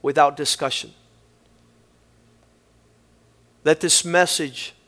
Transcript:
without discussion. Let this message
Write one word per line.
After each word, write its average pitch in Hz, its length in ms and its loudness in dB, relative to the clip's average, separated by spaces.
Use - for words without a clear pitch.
without 143 340 2
discussion. - 560 -6
Let 156 160 2
this - 240 0
message 170 680 -2